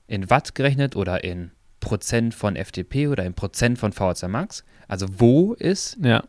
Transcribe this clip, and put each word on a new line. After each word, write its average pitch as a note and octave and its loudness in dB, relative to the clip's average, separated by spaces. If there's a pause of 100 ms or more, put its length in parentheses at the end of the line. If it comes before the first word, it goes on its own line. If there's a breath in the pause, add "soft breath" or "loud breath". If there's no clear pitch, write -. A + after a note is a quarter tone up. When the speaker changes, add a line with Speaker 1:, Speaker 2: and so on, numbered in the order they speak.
Speaker 1:
in F#2+ -6
Watt C3+ 2
gerechnet C#3 0
oder F2+ -2
in F2 -8 (280)
Prozent A#2 -2
von G2+ -2
F - -8
T F#2 -6
P C#3 -2
oder C3 0
in F2+ -6
Prozent A#2+ 0
von G2+ -2
V G2 0
H F2+ 0
C - -6
Max. B2 -6 (240 soft breath)
Also G2 -4 (100)
wo C#3 6
ist - -4
Speaker 2:
Ja. A#2+ 4